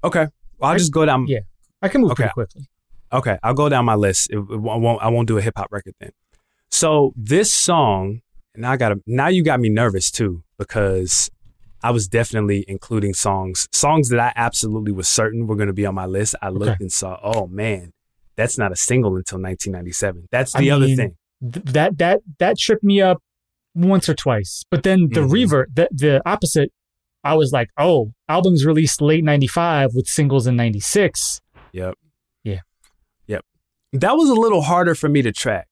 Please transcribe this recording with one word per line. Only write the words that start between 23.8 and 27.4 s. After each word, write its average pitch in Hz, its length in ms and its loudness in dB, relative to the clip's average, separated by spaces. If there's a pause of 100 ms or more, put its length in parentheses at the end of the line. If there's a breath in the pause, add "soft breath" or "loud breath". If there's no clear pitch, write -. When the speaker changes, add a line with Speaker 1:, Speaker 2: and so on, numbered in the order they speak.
Speaker 2:
or 151 60 2
twice. 107 560 -4
But - 120 -2
then 185 280 4
the 156 100 2
Speaker 1:
Mm-hmm. 131 100 2
Speaker 2:
revert, 151 440 2
the, 165 160 2
the 139 360 2
opposite, 190 440 0 (520)
I 147 120 2
was 147 160 4